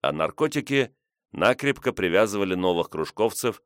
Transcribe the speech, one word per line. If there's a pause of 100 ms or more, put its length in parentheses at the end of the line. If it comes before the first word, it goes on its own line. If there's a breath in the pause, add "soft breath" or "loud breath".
а
наркотики (360)
накрепко
привязывали
новых
кружковцев